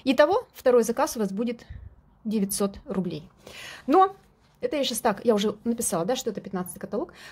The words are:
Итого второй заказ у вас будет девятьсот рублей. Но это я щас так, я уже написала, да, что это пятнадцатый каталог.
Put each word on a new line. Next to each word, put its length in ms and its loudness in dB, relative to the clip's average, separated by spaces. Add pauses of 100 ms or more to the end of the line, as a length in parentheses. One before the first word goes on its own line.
Итого 500 4
второй 300 4
заказ 340 -2
у 20 -4
вас 120 -2
будет 340 -4 (580)
девятьсот 600 -2
рублей. 420 -6 (600)
Но 280 6 (460)
это 160 -2
я 60 2
щас 160 -2
так, 240 0
я 120 6
уже 280 0
написала, 420 -2
да, 100 0
что 160 -4
это 100 -8
пятнадцатый 380 -8
каталог. 340 -6 (180)